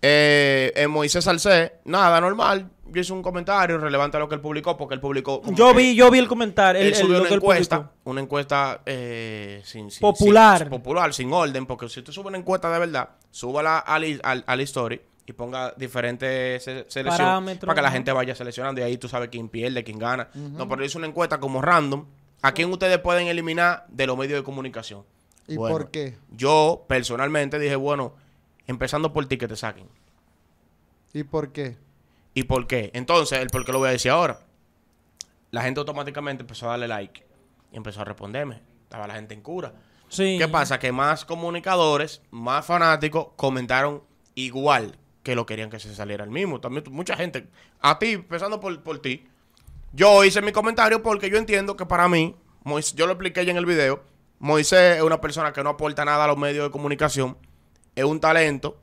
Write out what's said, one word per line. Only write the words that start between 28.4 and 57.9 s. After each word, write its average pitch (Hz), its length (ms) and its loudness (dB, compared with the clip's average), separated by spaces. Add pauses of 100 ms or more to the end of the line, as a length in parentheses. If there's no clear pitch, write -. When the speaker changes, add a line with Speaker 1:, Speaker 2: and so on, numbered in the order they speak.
Speaker 1:
empezando 139 440 -4
por 147 140 -4
ti, 131 100 -4
que 120 120 -8
te 110 80 -12
saquen. 98 320 -12 (1200)
Speaker 3:
¿Y 151 120 -8
por 147 260 -6
qué? 135 260 -10 (580)
Speaker 1:
¿Y - 80 -2
por 127 240 -2
qué? 117 260 -4
Entonces, 135 460 0
el 127 100 -4
por 127 160 -4
qué 131 80 -6
lo 135 60 0
voy 131 100 2
a 127 40 2
decir 123 180 0
ahora. 156 300 0 (1120)
La 117 120 -4
gente 131 180 -4
automáticamente 143 600 -8
empezó 120 240 -12
a 117 40 -4
darle 120 180 -6
like 104 360 -10 (480)
y - 40 -16
empezó 107 260 -12
a - 20 -8
responderme. 107 560 -12 (220)
Estaba 107 240 -16
la 104 80 -14
gente 107 180 -16
en 104 80 -20
cura. 156 320 -12 (360)
Speaker 2:
Sí. 190 300 -2
Speaker 1:
¿Qué 160 80 2
pasa? 139 320 0
Que 127 140 -2
más 143 320 -2
comunicadores, 165 960 -2 (100)
más 123 360 -4
fanáticos 160 680 0
comentaron 135 680 -2 (320)
igual 131 640 -2 (240)
que 127 120 -4
lo 117 120 -4
querían 110 240 -10
que 107 100 -14
se 107 140 -18
saliera 101 300 -10
el 104 60 -14
mismo. 156 300 -6
También 135 240 -10
tu-, 139 60 -20
mucha 160 260 -8
gente, 170 320 -10 (320)
a 151 180 2
ti, 226 140 -2
empezando 196 480 -8
por, 185 220 -10
por 156 160 -10
ti, 135 280 -8 (640)
yo 196 320 8
hice 196 180 4
mi 208 100 -2
comentario 220 500 2
porque 208 280 -2
yo 208 80 2
entiendo 202 380 -2
que 185 100 -8
para 175 220 2
mí, 165 280 0 (280)
Mois-, 147 300 -4
yo 156 120 0
lo 185 60 0
expliqué 180 340 -4
ya 180 60 0
en 175 40 0
el 175 100 -2
video, 143 360 2 (360)
Moisés 160 600 4
es 160 40 2
una 160 180 2
persona 151 340 -4
que 139 100 -6
no 147 60 -2
aporta 147 340 -4
nada 147 200 2
a - 20 2
los 147 100 2
medios 143 300 -2
de 143 40 -4
comunicación, 143 680 -4 (580)